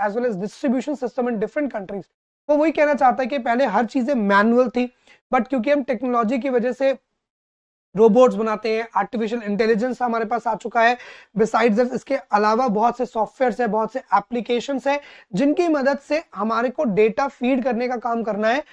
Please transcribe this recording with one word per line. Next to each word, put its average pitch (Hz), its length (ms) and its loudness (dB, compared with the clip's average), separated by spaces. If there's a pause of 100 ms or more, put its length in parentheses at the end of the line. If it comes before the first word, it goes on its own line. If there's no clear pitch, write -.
as 208 160 -4
well 247 60 -2
as 226 100 -2
distribution 247 680 -4
system 247 280 -4
in 220 80 -6
different 233 340 -6
countries। 196 300 -10 (460)
वो 294 80 4
वही 302 140 2
कहना 294 220 2
चाहता 262 300 2
है 254 40 -2
कि 285 100 -4
पहले 247 280 0
हर 220 200 0
चीजें 262 300 -2
मैनुअल 220 540 4
थी, 247 240 -2 (400)
but 254 140 0
क्योंकि 269 240 -2
हम 294 120 2
टेक्नोलॉजी 247 560 -2
की 277 100 -4
वजह 247 220 0
से 269 260 0 (960)
रोबोट्स 220 400 6
बनाते 220 420 -4
हैं, 226 180 -6
आर्टिफिशियल 214 460 -2
इंटेलिजेंस 220 600 0
हमारे 226 240 -2
पास 226 220 -4
आ 220 80 0
चुका 226 260 -2
है। 240 160 4 (400)
Besides 220 420 2
that, 254 140 0
इसके 262 220 -4
अलावा 220 520 0
बहुत 220 300 0
से 247 80 -4
सॉफ्टवेयर्स 220 540 -2
हैं, 233 120 -2
बहुत 214 220 -2
से 262 60 -8
एप्लीकेशंस 240 880 -2
हैं, 285 120 0 (340)
जिनकी 294 340 2
मदद 277 320 0
से 311 240 -4 (120)
हमारे 226 340 -2
को 311 140 -4
डेटा 220 440 0
फीड 254 360 -2
करने 247 240 -2
का 247 100 -4
काम 233 260 -4
करना 214 240 -2
है। 269 260 0